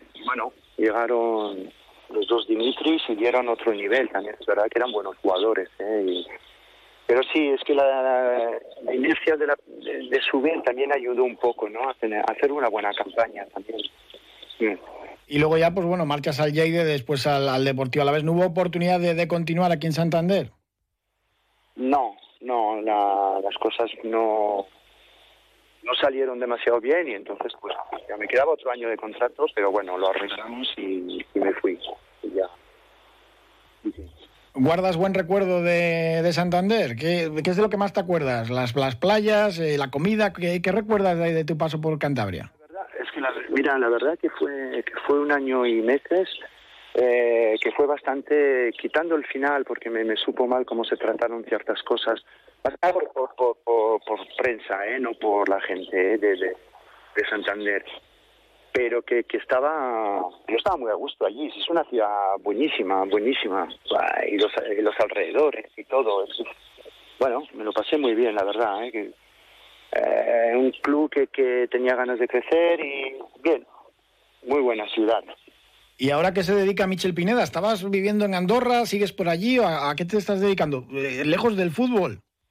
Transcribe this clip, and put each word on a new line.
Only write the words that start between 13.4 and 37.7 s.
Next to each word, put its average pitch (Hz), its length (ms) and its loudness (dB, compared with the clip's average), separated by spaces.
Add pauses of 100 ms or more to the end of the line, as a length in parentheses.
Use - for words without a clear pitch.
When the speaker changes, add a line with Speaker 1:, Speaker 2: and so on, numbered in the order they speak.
Speaker 1:
también. 104 280 -10 (760)
Sí. 110 220 -2 (480)
Speaker 2:
Y 143 140 -2
luego 156 180 4
ya, 170 140 4
pues 185 120 0
bueno, 175 220 0
marchas 143 320 -2
al 151 140 2
Lleida, 165 320 2
después 143 420 0
al, 139 220 4
al 131 160 2
Deportivo 135 380 0
Alavés. 147 200 4
¿No 160 80 0
hubo 175 160 4
oportunidad 175 540 2
de, 175 140 2
de 170 120 0
continuar 170 460 0
aquí 160 160 -2
en 156 40 0
Santander? 165 580 2 (1200)
Speaker 1:
No, 127 400 0 (280)
no, 110 380 0
la, 101 640 2
las 98 160 -4
cosas 113 320 0 (140)
no, 107 640 0 (1120)
no 123 180 -2
salieron 135 380 0
demasiado 120 420 0
bien 151 280 0
y 110 60 -6
entonces, 101 460 -10
pues, 101 140 -8 (340)
ya 104 100 -8
me 104 100 -6
quedaba 135 240 2
otro 131 180 -2
año 123 180 -4
de 110 80 -2
contrato, 123 560 -2
pero 101 200 0
bueno, 92 260 -2
lo 95 120 2
arreglamos 101 640 -6
y, 90 580 -6
y 101 60 -2
me 98 140 2
fui. 92 220 -2 (460)
Y - 120 -10
ya. 92 140 -2 (1300)
Y - 80 -4
sí. - 180 -14 (440)
Speaker 2:
¿Guardas 170 440 2
buen 190 180 2
recuerdo 185 480 2
de, 165 600 2
de 170 100 2
Santander? 175 640 0
¿Qué, 165 340 0 (140)
qué 180 60 2
es 175 60 0
de 208 60 4
lo 208 80 4